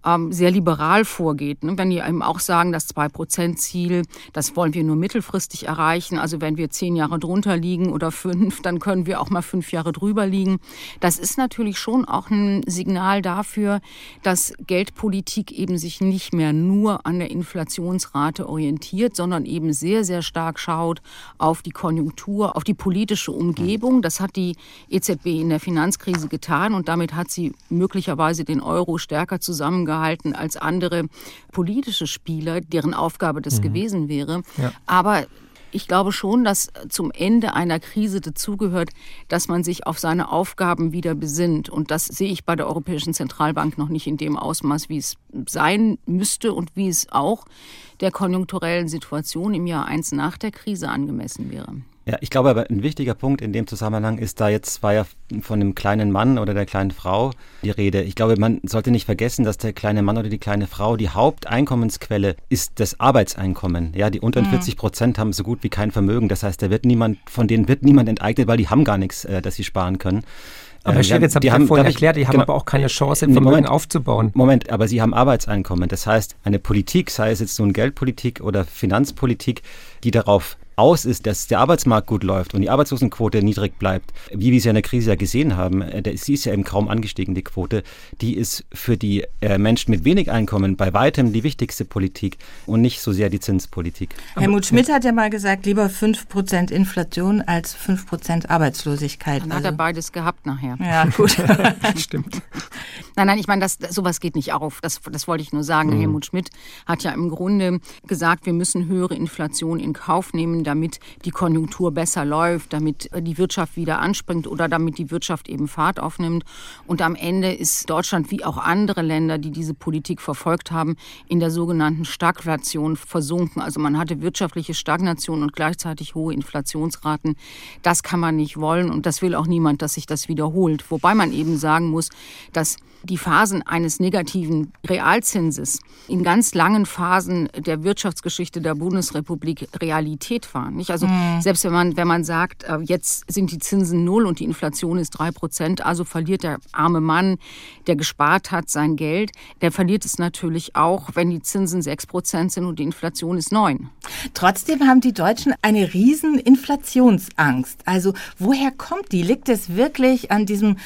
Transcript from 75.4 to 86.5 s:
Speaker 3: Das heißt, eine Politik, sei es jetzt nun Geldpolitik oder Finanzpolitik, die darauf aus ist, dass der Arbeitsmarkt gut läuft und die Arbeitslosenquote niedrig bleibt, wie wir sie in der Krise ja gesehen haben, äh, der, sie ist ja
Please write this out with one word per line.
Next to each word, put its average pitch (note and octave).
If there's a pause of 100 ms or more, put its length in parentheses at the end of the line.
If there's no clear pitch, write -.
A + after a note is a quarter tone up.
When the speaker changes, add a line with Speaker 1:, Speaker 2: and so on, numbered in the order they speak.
Speaker 3:
Das -
heißt, G#2+
eine G2+
Politik, G#2
sei G#2+
es G#2+
jetzt G#2+
nun G2+
Geldpolitik B2
oder G2
Finanzpolitik, A2+ (420)
die A#2+
darauf G2+ (200)
aus D3
ist, -
dass G#2
der G#2
Arbeitsmarkt B2
gut G#2+
läuft F#2+
und G2+
die F2
Arbeitslosenquote A#2
niedrig G#2
bleibt, F#2+ (180)
wie A2
wir B2
sie A2
in G#2+
der G#2+
Krise A#2
ja G2
gesehen B2
haben, F#2
äh, F#2+
der, -
sie -
ist C#3
ja G#2+